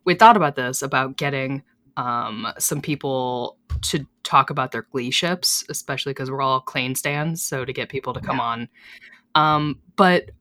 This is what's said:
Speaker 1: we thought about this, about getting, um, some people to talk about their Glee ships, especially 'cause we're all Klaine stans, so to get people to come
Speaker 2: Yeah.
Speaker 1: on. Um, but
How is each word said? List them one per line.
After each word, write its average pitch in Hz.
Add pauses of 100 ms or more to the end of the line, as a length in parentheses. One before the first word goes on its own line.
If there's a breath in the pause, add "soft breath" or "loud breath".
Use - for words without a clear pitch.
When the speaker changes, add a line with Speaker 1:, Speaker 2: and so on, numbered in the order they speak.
Speaker 1:
we 180
thought 220
about 151
this, 127
about 135
getting, 135 (340)
um, 120 (100)
some 147
people 127 (240)
to 143 (200)
talk 139
about 139
their 117
Glee 127
ships, 175
especially 135
'cause 131
we're 139
all 131
Klaine 131
stans, 151
so 131
to 131
get 131
people 131
to 123
come 131
Speaker 2:
Yeah. 120
Speaker 1:
on. 117 (680 loud breath)
Um, 151 (140)
but 180 (100)